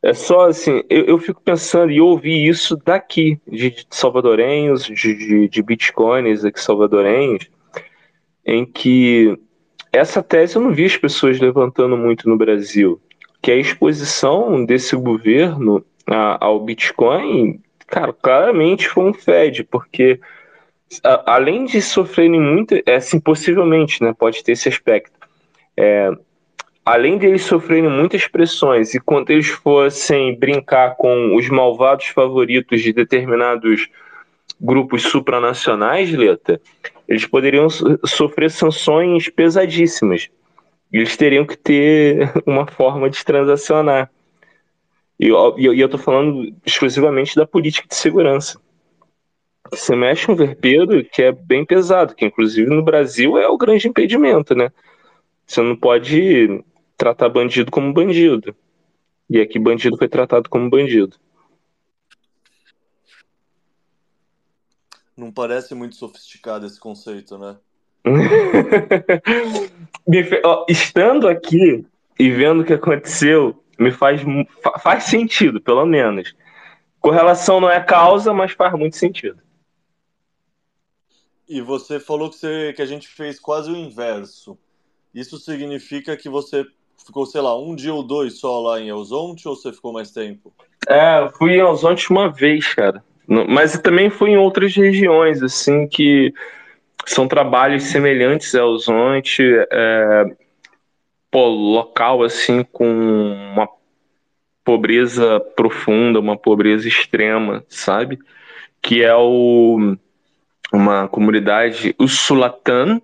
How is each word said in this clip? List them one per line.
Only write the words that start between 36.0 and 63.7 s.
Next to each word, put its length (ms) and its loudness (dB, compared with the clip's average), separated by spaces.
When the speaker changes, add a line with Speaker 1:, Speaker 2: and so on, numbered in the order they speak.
Speaker 1:
Leta, 480 0
eles 200 -4
poderiam 420 2
so-, 340 -2
sofrer 460 -2
sanções 800 0
pesadíssimas. 1000 0
Eles 240 -2
teriam 300 2
que 100 -14
ter 840 2
<laughs> 60 -2
uma 220 -2
forma 420 -2
de 160 -6
transacionar. 840 0
E 80 2
eu, 320 4
e 60 0
eu, 100 4
e 60 2
eu 80 2
tô 100 -8
falando 520 -2
exclusivamente 680 -2
da 100 2
política 420 -4
de 80 -16
segurança. 640 0
Você 260 -4
mexe 360 0
um 40 4
verpeiro 720 0
que 160 -4
é 100 4
bem 320 -2
pesado, 520 0
que 100 -4
inclusive 420 0
no 140 0
Brasil 560 0
é 100 2
o 100 0
grande 300 2
impedimento, 680 0
né? 160 -2
Você 160 -4
não 140 -2
pode 880 2
tratar 300 0
bandido 420 -2
como 220 -2
bandido. 600 0
E 100 2
aqui 180 -2
bandido 400 0
foi 120 -2
tratado 400 0
como 200 -4
bandido. 460 0